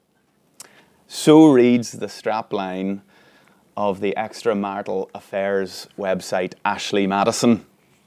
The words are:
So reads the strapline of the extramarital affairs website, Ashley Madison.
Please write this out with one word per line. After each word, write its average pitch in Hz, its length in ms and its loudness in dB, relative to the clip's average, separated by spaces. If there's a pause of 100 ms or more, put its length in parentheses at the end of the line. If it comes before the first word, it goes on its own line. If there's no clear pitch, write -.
(1080)
So 156 400 6
reads 123 460 4
the 110 140 -10
strapline 98 960 -6 (760)
of 101 240 -4
the 101 160 -4
extramarital 101 1000 -6
affairs 98 720 -6 (100)
website, 95 580 -4 (100)
Ashley 101 420 -2
Madison. 98 580 0 (420)